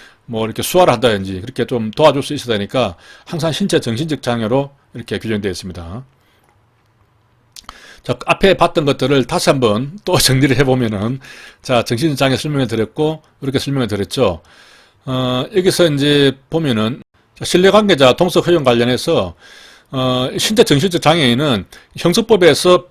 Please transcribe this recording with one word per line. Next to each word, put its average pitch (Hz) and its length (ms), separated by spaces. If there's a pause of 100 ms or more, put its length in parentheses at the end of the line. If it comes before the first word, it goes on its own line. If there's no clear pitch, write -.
(260)
뭐 113 180
이렇게 110 180
수화를 175 300
한다든지 101 480
그렇게 113 260
좀 110 240
도와줄 143 320
수 147 120
있어야 120 240
되니까 101 380 (300)
항상 160 260
신체 185 280
정신적 135 420
장애로 120 480 (240)
이렇게 113 240
규정되어 104 320
있습니다. 90 540 (2000)
자, - 240
앞에 - 280
봤던 170 300
것들을 135 400
다시 170 240
한번 135 560
또 180 120
<laughs> - 20
정리를 131 400
해보면은, 127 600 (420)
자, 120 200
정신장애 135 540
설명을 143 300
드렸고, 151 560 (180)
이렇게 135 180
설명을 135 300
드렸죠. 98 540 (640)
어, 127 400 (100)
여기서 180 320
이제 143 480 (140)
보면은, 131 520 (320)
자, - 120
신뢰관계자 185 640
동석 175 340
허용 170 160
관련해서, 120 720 (560)
어, 127 460
신체 214 280
정신적 165 360
장애인은 135 640 (320)
형사법에서 180 960